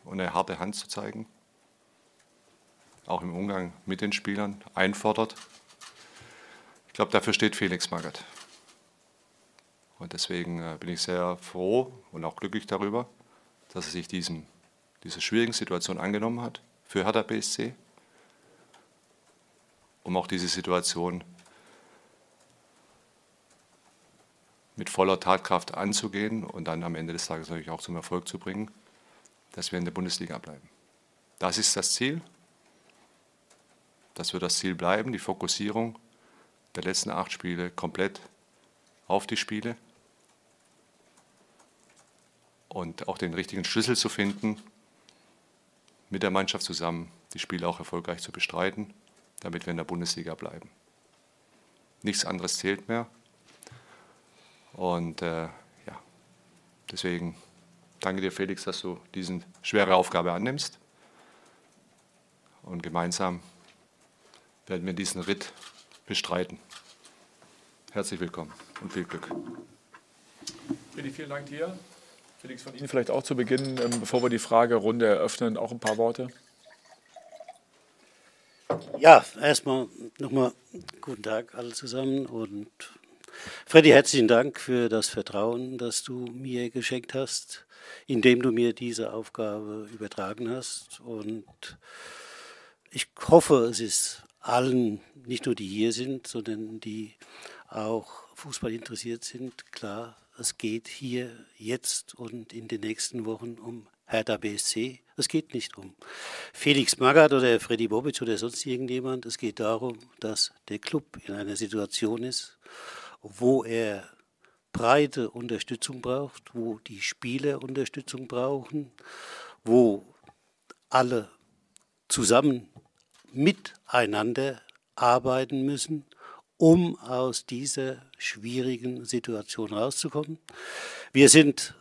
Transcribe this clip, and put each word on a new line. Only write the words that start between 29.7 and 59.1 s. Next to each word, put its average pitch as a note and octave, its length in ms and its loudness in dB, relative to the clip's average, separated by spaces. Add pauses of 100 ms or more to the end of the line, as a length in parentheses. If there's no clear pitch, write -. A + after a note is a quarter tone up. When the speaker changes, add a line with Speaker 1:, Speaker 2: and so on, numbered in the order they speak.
Speaker 1:
wir F2+ 80 -4
in F2 60 -2
der F2 60 -6
Bundesliga F2+ 460 -6
bleiben. D2 320 -18 (720)
Das F2+ 180 -2
ist - 180 2
das - 180 0
Ziel, D3 280 -2 (1900)
das - 200 -6
wird F2 100 -4
das F2 140 0
Ziel F#2 180 -2
bleiben, G#2 380 0
die A2 60 -6
Fokussierung G#2 800 -4 (800)
der F2+ 80 -8
letzten - 280 -2
acht F#2+ 200 -4
Spiele F2 400 -6
komplett F#2+ 480 -4 (880)
auf G2 180 2
die A2+ 120 -4
Spiele A2+ 400 -6 (3000)
und E2+ 400 -8
auch F#2+ 100 -4
den E2+ 160 -4
richtigen F#2 300 -4
Schlüssel A2+ 320 0
zu - 140 0
finden, G2+ 520 -2 (1500)
mit G2 140 -2
der G2 60 2
Mannschaft F#2+ 360 0
zusammen E2+ 440 -6 (240)
die - 60 -12
Spiele F2+ 300 -6
auch E2+ 100 -6
erfolgreich F2 420 -8
zu - 120 -12
bestreiten, F#2+ 600 -4 (460)
damit F2 260 -8
wir F2 60 -6
in E2 60 -4
der D#2+ 80 -6
Bundesliga E2+ 500 -6
bleiben. E2 340 -12 (1300)
Nichts G2+ 220 -2
anderes F2+ 320 -4
zählt G2 320 -2
mehr. A#2 200 -2 (1600)
Und, F2 480 -2
äh, E2 240 -4
ja, - 580 -18 (880)
deswegen F2 460 -4 (640)
danke F#2+ 200 -2
dir, F#2+ 100 -2
Felix, G2 340 -4
dass F#2 160 -6
du F2 180 -8 (160)